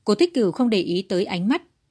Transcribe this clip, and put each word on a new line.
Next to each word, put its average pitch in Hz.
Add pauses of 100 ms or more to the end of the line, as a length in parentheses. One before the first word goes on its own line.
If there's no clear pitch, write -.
Cố 214
Tích 349
Cửu 208
không 247
để 208
ý 175
tới 180
ánh 185
mắt, 277 (280)